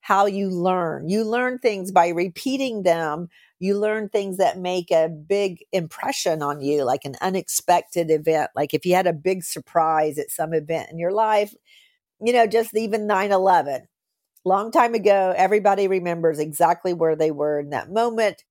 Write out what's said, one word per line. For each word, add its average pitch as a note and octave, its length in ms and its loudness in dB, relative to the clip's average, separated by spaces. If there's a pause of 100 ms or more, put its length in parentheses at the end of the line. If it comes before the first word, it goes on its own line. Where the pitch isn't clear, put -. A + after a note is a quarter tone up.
how G3+ 260 4
you G3 220 -2
learn. F3 600 -2
You G#3+ 140 0
learn B3 340 -2
things G3 340 -2
by F3 180 4
repeating G#3+ 720 -4
them. E3 460 0 (300)
You G3 180 0
learn G#3+ 320 -2
things G3 280 -2
that F#3 200 2
make F3+ 320 -4
a D#3+ 180 4
big F3 640 -4
impression E3+ 720 -4
on C#3+ 200 -4
you, C#3+ 220 0
like C3 220 -2
an C#3+ 160 -10
unexpected F3 880 -2
event. D#3 460 0
Like, C#3+ 180 -4
if D#3 140 -2
you F3+ 80 4
had F#3 100 2
a F3 80 2
big F3+ 300 -4
surprise D#3 760 -2
at - 140 -6
some D#3+ 240 -4
event D#3 360 -4
in E3 60 -14
your E3+ 140 -4
life, G#3 420 0 (680)
you A#3 140 0
know, A#3 140 6
just A3 280 0
even G#3+ 300 -2
nine G3+ 260 0
eleven. F3 560 2 (560)
Long G3 280 0
time A#3 240 2
ago, G3 420 4
everybody G3 500 2
remembers E3+ 520 0
exactly E3 560 0
where D#3+ 200 2
they D#3 140 2
were D3 300 -2
in C#3+ 100 -8
that B2+ 220 -6
moment. A3 600 -2